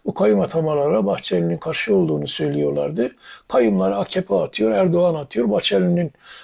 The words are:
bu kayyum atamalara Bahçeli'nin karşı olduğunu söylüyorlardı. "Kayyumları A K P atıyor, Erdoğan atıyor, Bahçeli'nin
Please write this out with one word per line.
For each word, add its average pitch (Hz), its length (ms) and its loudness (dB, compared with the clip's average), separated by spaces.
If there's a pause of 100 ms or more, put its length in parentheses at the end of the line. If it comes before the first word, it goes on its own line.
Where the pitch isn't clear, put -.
bu 196 80 -4
kayyum 208 260 2
atamalara 160 640 0
Bahçeli'nin 90 520 -2
karşı - 380 -2
olduğunu 151 320 0
söylüyorlardı. 147 840 -2 (360)
"Kayyumları 98 500 2
A 98 80 -2
K - 160 -4
P 101 140 -2
atıyor, - 360 0
Erdoğan 175 440 2
atıyor, 208 340 -4
Bahçeli'nin 180 600 0 (320)